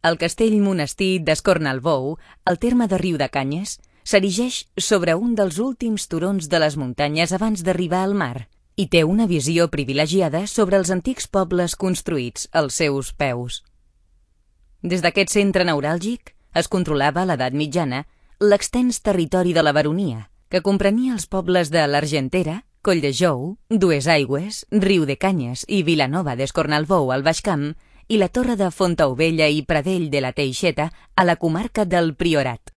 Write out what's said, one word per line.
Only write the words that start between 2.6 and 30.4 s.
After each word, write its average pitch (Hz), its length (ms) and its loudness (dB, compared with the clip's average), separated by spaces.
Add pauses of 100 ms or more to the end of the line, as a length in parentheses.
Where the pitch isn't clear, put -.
de 190 80 2
Riudecanyes, 147 760 -4 (260)
s'erigeix 202 640 0 (100)
sobre 175 400 2
un 233 220 -2
dels 185 260 0
últims 240 480 -4
turons 170 400 -2
de 170 80 2
les 151 160 2
muntanyes 147 560 -2
abans 190 320 -2
d'arribar 180 400 0
al 202 160 0
mar 123 300 -6 (260)
i 196 160 -2
té 165 160 6
una 208 240 2
visió 165 400 2
privilegiada 151 680 0 (100)
sobre 196 240 2
els 185 160 2
antics 190 400 -4
pobles 180 480 0
construïts 165 720 -4
als 151 300 0
seus 139 320 -2
peus. 123 480 -4 (1200)
Des 175 220 -4
d'aquest 190 260 0
centre 196 320 2
neuràlgic 170 680 -2 (260)
es - 80 -2
controlava 156 560 0
a 185 60 0
l'edat 127 260 -2
mitjana 147 480 -2 (400)
l'extens 233 560 2
territori 180 560 2
de 160 80 6
la 151 80 4
baronia, 151 560 0 (240)
que 180 100 0
comprenia 202 540 2
els 180 160 -8
pobles 180 400 0
de 160 160 2
l'Argentera, 151 720 -2 (240)
Colldejou, 156 720 0 (140)
Duesaigües, 160 1000 0
Riudecanyes 175 1000 0
i 190 180 0
Vilanova 151 480 0
d'Escornalbou 147 800 0
al 139 80 -2
Baix 160 220 0
Camp 147 240 -2 (380)
i 220 100 0
la 190 120 2
torre 247 300 -2
de 185 120 0
Fontaubella 160 760 2
i 151 160 0
Pradell 165 480 -2
de 143 100 0
la 127 120 -4
Teixeta 147 580 -2 (240)